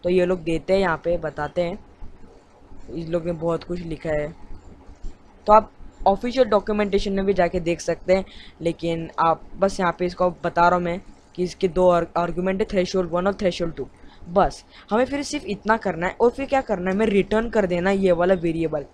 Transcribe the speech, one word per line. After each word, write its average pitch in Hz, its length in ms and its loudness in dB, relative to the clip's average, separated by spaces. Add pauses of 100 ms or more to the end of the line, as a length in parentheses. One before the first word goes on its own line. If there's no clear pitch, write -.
तो 175 60 0
ये 180 160 4
लोग 180 180 -2
देते 160 300 0
हैं 196 60 4
यहाँ 170 240 0
पे 170 140 0
बताते 151 440 -4
हैं, 175 160 -2 (1120)
इन 160 220 -8
लोग 165 140 -2
ने 175 60 -4
बहुत 165 320 -2
कुछ 175 160 -6
लिखा 165 300 -8
है। 151 180 -2 (1200)
तो 208 60 8
आप 214 180 6 (360)
official 240 420 2
documentation 202 640 0
में 196 120 0
भी 196 80 2
जाके 175 260 2
देख 165 220 -2
सकते 170 340 0
हैं, 190 100 -2 (360)
लेकिन 165 480 -4 (100)
आप 165 220 4 (160)
बस 196 220 0
यहाँ 175 200 0
पे 180 60 0
इसको 180 240 0 (140)
बता 170 240 4
रहा 175 80 6
हूँ 175 100 0
मैं 175 140 -4 (360)
कि 180 80 -2
इसके 180 240 -2
दो 180 220 4
आर-, 170 180 2 (100)
argument 180 440 -2
है, 220 60 -2
threshold 180 460 -2
one 180 140 0
और 202 60 0
threshold 175 460 -2
two। 131 80 -8 (420)
बस 175 340 2 (260)
हमें 233 160 2
फिर 277 180 -4
सिर्फ - 220 -8
इतना 208 320 0
करना 180 300 -4
है - 140 -6
और 233 80 6
फिर 269 160 -6
क्या 269 160 0
करना 185 280 -2
है, 190 60 0
हमें 214 100 2
return 214 440 2
कर 214 160 2
देना 175 240 0
है 196 80 2
ये 190 140 4
वाला 175 220 4
variable। 160 600 -2